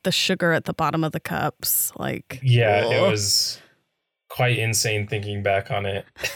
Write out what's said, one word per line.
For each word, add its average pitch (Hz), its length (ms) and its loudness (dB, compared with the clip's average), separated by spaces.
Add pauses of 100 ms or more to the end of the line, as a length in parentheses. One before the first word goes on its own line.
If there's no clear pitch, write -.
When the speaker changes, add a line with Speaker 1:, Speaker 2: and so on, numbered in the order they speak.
Speaker 1:
the 185 80 0
sugar 175 400 2
at - 140 0
the 170 80 -4
bottom 160 280 0
of 156 100 0
the 165 60 -6
cups. - 800 -2
Like, - 460 -6
Speaker 2:
Yeah, 113 420 4
it 113 180 2
Speaker 1:
ugh. - 80 6
Speaker 2:
was 104 480 0 (680)
quite 123 300 0
insane 107 500 0
thinking 104 340 -4
back 98 300 2
on 101 140 -2
it. 98 240 -4
<laughs> - 40 -20 (220)